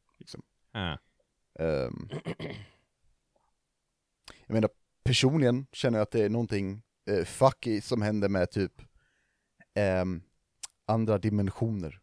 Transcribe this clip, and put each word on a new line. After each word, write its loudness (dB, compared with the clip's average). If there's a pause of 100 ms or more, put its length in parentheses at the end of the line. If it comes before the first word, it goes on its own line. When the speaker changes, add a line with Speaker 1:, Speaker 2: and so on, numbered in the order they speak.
(180)
Speaker 1:
Liksom. -18 (300)
Speaker 2:
Ja. -4 (600)
Speaker 1:
Ehm, -4 (2500)
jag -4
menar, 2 (340)
personligen 2
känner 0
jag 2
att 0
det 2
är 2
någonting, -2 (280)
eh, 0
fucky 2
som -2
händer 0
med 2
typ, -2 (1000)
ehm, 0 (640)
andra 2
dimensioner -2